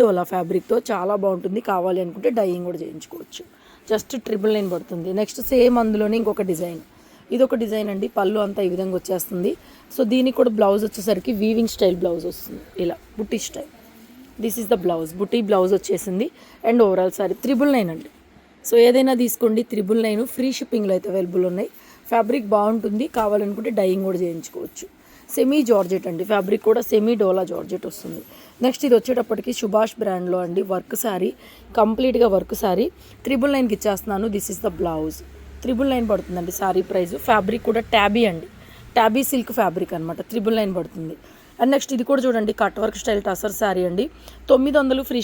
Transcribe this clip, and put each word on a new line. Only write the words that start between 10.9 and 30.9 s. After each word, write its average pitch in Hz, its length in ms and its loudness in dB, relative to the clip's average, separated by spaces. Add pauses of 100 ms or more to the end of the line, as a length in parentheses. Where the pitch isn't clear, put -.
వీవింగ్ 220 320 2
స్టైల్ 185 280 2
బ్లౌజ్ 170 280 -2
వస్తుంది, - 320 -14 (220)
ఇలా 170 120 -2 (220)
బుట్టి 214 300 -4
స్టైల్. - 220 -12 (760)
This 220 180 -4
is 202 100 -8
the 214 140 2
blouse, 165 340 -2
బుట్టి 226 300 -2
బ్లౌజ్ 185 280 4
వచ్చేసింది. 190 500 -4 (420)
And 233 160 6
overall 185 340 2
శారీ 190 240 -2
త్రిబుల్ 277 320 2
నైన్ 185 200 0
అండి. - 140 -16 (600)
So, - 40 4 (140)
ఏదైనా 262 340 6
తీసుకోండి, 233 420 2 (100)
త్రిబుల్ 202 340 2
నైన్. 214 160 0 (140)
ఫ్రీ 262 120 0 (100)
షిప్పింగ్లో 214 380 0
అయితే 190 160 -6
అవైలబుల్ 180 380 0
ఉన్నాయి. 190 180 -4 (420)
ఫ్యాబ్రిక్ 233 440 2
బాగుంటుంది, 214 500 0 (140)
కావాలనుకుంటే 208 520 0 (100)
డైయింగ్ 190 280 2
కూడా 180 160 -2
చేయించుకోవచ్చు. - 600 -10 (480)
సెమీ 269 240 2 (100)
జార్జెట్ 190 400 2
అండి, 170 220 -4
ఫ్యాబ్రిక్ 208 360 0
కూడా 220 220 4
సెమీ 220 320 4
డోలా 190 300 2
జార్జెట్ 160 400 -8
వస్తుంది. 165 300 -12 (440)
నెక్స్ట్ 254 220 0
ఇది 247 100 6
వచ్చేటప్పటికి 226 640 -2
సుభాష్ 214 400 0
బ్రాండ్లో 185 460 -2
అండి, 175 160 -2 (100)
వర్క్ 185 320 -4